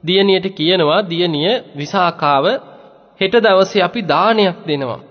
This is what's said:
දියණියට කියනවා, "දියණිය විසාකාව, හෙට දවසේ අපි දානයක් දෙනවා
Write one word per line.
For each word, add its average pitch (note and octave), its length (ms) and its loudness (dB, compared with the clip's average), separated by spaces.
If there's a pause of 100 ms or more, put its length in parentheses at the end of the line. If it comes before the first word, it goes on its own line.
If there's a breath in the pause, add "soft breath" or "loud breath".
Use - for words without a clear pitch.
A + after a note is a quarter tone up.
දියණියට F#3+ 460 2
කියනවා, E3 520 0
"දියණිය E3+ 500 -2 (200)
විසාකාව, D3 720 -2 (760)
හෙට F#3+ 160 0
දවසේ F#3+ 460 2
අපි F3+ 200 -2
දානයක් F#3 600 0
දෙනවා C#3 380 -6 (100)